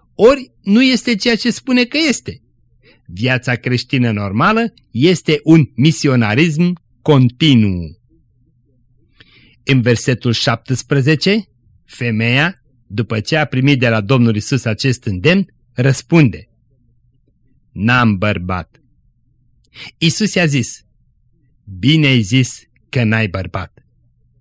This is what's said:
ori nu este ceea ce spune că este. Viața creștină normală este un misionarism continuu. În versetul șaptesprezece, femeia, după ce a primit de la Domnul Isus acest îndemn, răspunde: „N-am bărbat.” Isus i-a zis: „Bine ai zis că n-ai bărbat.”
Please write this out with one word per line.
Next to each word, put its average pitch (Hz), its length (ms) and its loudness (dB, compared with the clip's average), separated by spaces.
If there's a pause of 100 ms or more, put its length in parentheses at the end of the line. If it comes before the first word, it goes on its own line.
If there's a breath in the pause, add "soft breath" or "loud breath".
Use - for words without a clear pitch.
(160)
ori 254 360 2 (100)
nu 214 220 2
este 254 320 0
ceea 233 200 -2
ce 226 160 -4
spune 247 320 -2
că 247 140 -6 (100)
este. - 340 -6 (640 soft breath)
Viața 123 500 -4
creștină 123 560 -2
normală 113 520 -2 (280)
este 156 520 0
un 160 200 6 (120)
misionarism 147 960 0 (280)
continuu. 117 1000 2 (1600 soft breath)
În 135 180 2
versetul 120 500 0
șaptesprezece, 139 1120 -2 (420)
femeia, 120 680 -2 (320)
după 110 320 -6
ce 107 160 -4
a 151 100 0
primit 135 340 0
de 120 100 0
la 110 120 0
Domnul 117 340 2
Isus 120 300 -4
acest 117 380 -4
îndemn, 143 420 0 (280)
răspunde: 135 680 2 (1300)
„N-am 113 460 0
bărbat.” 90 600 -4 (1200 loud breath)
Isus 175 360 0
i-a 180 120 0
zis: 139 340 -2 (1000)
„Bine 147 280 2
ai 127 140 2
zis 120 380 -2 (300)
că 123 140 -2
n-ai 110 240 0
bărbat.” 90 440 -10 (680)